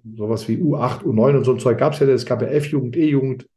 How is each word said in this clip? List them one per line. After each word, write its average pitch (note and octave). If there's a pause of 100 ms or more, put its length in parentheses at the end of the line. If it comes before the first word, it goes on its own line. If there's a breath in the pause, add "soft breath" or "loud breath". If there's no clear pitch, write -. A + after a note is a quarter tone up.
(180)
sowas A2
wie A2+
U D3
acht, -
U B2+
neun C3
und A#2
so B2+
ein A2+
Zeug A#2
gab's C#3+
ja C#3+
nicht. C3+
Es B2
gab A#2+
ja A#2+
F-Jugend, C#3+
E-Jugend, C3+